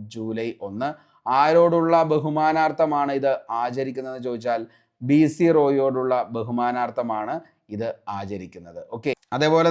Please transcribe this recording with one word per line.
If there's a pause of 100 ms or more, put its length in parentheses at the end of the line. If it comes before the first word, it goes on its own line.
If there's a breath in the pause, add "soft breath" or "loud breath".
(140)
ജൂലൈ (200)
ഒന്ന്. (380 soft breath)
ആരോടുള്ള (160)
ബഹുമാനാർത്ഥമാണ്
ഇത് (300)
ആചരിക്കുന്നതെന്ന്
ചോദിച്ചാൽ (480 soft breath)
ബി (140)
സി (100)
റോയിയോടുള്ള (220)
ബഹുമാനാർത്ഥമാണ് (400 soft breath)
ഇത് (300)
ആചരിക്കുന്നത്. (160)
ഓക്കെ, (240)
അതേപോലെ